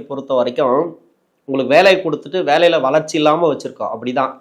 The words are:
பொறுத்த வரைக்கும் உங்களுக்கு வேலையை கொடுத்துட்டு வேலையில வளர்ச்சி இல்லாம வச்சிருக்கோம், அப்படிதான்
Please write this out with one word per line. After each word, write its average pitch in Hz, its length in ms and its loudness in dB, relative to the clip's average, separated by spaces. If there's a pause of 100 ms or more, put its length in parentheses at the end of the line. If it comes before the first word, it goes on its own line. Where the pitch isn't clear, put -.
பொறுத்த 135 280 -6
வரைக்கும் 123 460 0 (680)
உங்களுக்கு 135 280 0
வேலையை 190 260 6
கொடுத்துட்டு 151 380 -6 (120)
வேலையில 165 300 4
வளர்ச்சி 151 360 0
இல்லாம 151 360 2
வச்சிருக்கோம், - 400 -8
அப்படிதான் 127 480 -4